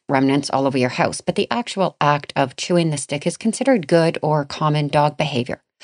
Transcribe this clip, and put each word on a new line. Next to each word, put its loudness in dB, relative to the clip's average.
remnants 2
all 0
over 0
your 2
house, -2
but -4
the -2
actual -2
act 0
of 0
chewing 0
the -4
stick -6
is -2
considered 0
good 4
or 0
common 0
dog 2
behavior. -4